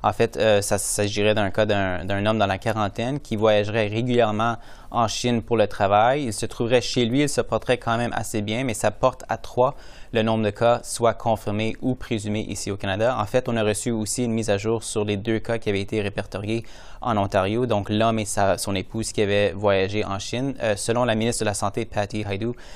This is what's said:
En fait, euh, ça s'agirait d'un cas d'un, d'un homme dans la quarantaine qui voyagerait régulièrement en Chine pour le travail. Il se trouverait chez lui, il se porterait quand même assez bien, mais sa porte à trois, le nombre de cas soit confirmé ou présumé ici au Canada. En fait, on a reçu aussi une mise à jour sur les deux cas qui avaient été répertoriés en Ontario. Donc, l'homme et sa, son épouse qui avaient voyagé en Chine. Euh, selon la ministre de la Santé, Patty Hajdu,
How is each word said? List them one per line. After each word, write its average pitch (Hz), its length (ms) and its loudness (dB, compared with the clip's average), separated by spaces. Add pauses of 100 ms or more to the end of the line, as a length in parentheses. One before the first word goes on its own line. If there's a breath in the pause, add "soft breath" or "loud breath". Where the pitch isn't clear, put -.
En 104 120 2
fait, - 240 2
euh, 101 240 6
ça 101 160 0
s'agirait 104 580 2
d'un 101 160 2
cas 107 140 2
d'un, 95 400 0
d'un 101 200 0
homme 110 120 2
dans 101 100 4
la 95 100 0
quarantaine 113 600 -2
qui - 160 -6
voyagerait 104 520 4
régulièrement 113 680 2 (360 loud breath)
en 117 160 2
Chine 120 340 0
pour 117 160 0
le 107 80 6
travail. 110 600 4
Il 110 80 -4
se - 120 -4
trouverait 120 360 2
chez 123 240 0
lui, 131 180 2
il 139 60 2
se - 120 0
porterait 120 380 0
quand 117 180 0
même 117 160 -2
assez 107 300 -2
bien, 110 200 -2
mais 120 120 -2
sa 104 160 0
porte - 360 0
à 113 100 -2
trois, 127 360 0 (380 loud breath)
le 113 100 2
nombre 110 240 0
de 101 60 2
cas 117 320 2
soit 113 320 0
confirmé 110 680 -2
ou 127 140 0
présumé 107 460 -4
ici - 280 -6
au 98 80 -4
Canada. 107 400 0
En 107 80 0
fait, 127 240 0
on 117 80 0
a 110 60 2
reçu 107 260 0
aussi 113 360 -2
une 113 80 0
mise 110 180 0
à 101 80 2
jour 110 240 -2
sur 104 200 -2
les 104 140 0
deux 110 220 0
cas 113 180 -2
qui 104 120 -4
avaient 98 120 0
été 107 180 -2
répertoriés 101 640 -4 (380 loud breath)
en 113 160 0
Ontario. 101 480 2
Donc, 104 240 0
l'homme 110 300 2
et 104 60 -2
sa, 98 340 2
son 101 160 -2
épouse 104 360 -4
qui 107 120 0
avaient 101 300 4
voyagé 98 520 2
en 98 140 -4
Chine. 127 420 -4
Euh, 107 140 0
selon 120 300 0
la 110 100 2
ministre 113 280 0
de 107 40 0
la 101 80 0
Santé, 113 300 -2
Patty 104 380 -4
Hajdu, 101 280 -4 (240 loud breath)